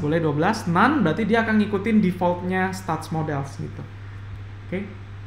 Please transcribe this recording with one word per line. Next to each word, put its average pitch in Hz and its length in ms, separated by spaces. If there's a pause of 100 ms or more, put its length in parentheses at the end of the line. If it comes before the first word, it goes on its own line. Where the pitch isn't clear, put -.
boleh 156 160
dua 151 160
belas. 185 320
None, 233 320
berarti 196 240
dia 220 240
akan 214 160
ngikutin 208 400
defaultnya 180 720
stats 156 320
models 151 480
gitu. - 240 (880)
Oke. 196 160 (440)